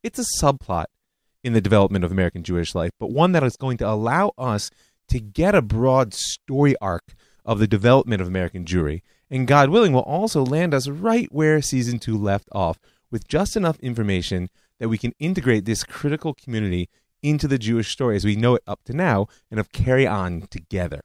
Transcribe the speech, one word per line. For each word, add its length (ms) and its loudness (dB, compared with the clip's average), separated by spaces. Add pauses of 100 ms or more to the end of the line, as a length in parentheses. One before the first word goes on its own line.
It's 160 -8
a 240 -4
subplot 420 0 (580)
in 100 -2
the 60 6
development 460 4
of 60 -2
American 320 0
Jewish 320 -4
life, 240 -2
but 100 -6
one 220 2
that 120 2
is 140 -2
going 200 -6
to 120 -4
allow 480 0
us 320 -4 (380)
to 120 0
get 360 0
a 80 4
broad 500 2
story 680 0
arc 360 -6 (280)
of 140 -2
the 100 4
development 540 4
of 60 -4
American 360 -4
Jewry, 380 -2 (300)
and 160 -2
God 240 6
willing, 200 4
will 100 4
also 440 -2
land 300 0
us 120 -2
right 440 -2
where 280 2
season 380 -2
two 180 -4
left 360 0
off, 260 -2 (320)
with 180 -8
just 300 -2
enough 220 0
information 680 -2 (300)
that 80 -4
we 120 0
can 180 -4
integrate 480 0
this 180 -4
critical 520 -6
community 540 -4 (340)
into 240 0
the 100 2
Jewish 340 -2
story 240 0
as 80 0
we 120 2
know 180 2
it 140 0
up 160 -10
to 100 -10
now, 320 2 (240)
and 100 -4
of 120 -6
carry 340 2
on 360 -4 (100)
together. 540 -6